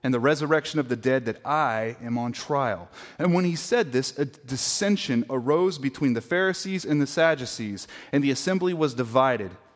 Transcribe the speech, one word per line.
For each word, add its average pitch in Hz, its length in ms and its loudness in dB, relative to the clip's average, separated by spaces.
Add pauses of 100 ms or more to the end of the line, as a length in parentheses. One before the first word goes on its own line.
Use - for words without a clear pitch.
and 131 120 0
the 120 60 2
resurrection 151 600 2
of 131 80 -2
the 123 80 0
dead 131 300 0
that 110 200 -6
I 117 560 0
am 120 160 -4
on 120 140 -4
trial.' 117 580 -2 (300)
And 180 120 2
when 180 140 4
he 170 100 0
said 208 360 0
this, 131 260 0
a 147 80 0
dissension 131 1040 -2
arose 151 480 2
between 135 360 0
the 117 80 0
Pharisees 185 640 -2
and 147 160 2
the 139 80 2
Sadducees, 127 800 -2 (240)
and 143 120 2
the 139 80 2
assembly 180 420 0
was 151 220 0
divided. 120 560 2 (240)